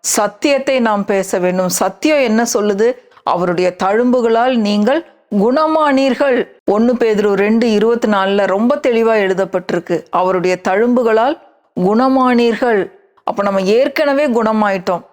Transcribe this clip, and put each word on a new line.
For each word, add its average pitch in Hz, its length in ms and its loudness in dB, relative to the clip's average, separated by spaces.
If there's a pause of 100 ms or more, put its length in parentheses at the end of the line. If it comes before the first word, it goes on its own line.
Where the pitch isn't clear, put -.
சத்தியத்தை 269 800 -2
நாம் 208 240 0
பேச 190 340 -2
வேண்டும். 180 300 0
சத்தியம் 196 500 -2
என்ன 233 260 0 (100)
சொல்லுது? 208 380 0 (300)
அவருடைய 180 600 -2
தழும்புகளால் 240 720 2
நீங்கள் 208 500 0 (240)
குணமானீர்கள். 269 1120 0 (260)
ஒண்ணு 226 280 2
பேதுரு 214 340 2
ரெண்டு 220 400 2
இருபத்தி 226 360 0
நாலுல 196 380 0
ரொம்ப 220 300 0
தெளிவா 226 400 0
எழுதப்பட்டிருக்கு, 185 920 -2
"அவருடைய 180 480 0 (100)
தழும்புகளால் 233 720 0 (400)
குணமானீர்கள்." 240 1120 0 (340)
அப்ப - 180 -4
நம்ம 196 180 0
ஏற்கனவே 277 680 0
குணமாயிட்டோம். 214 760 -2 (100)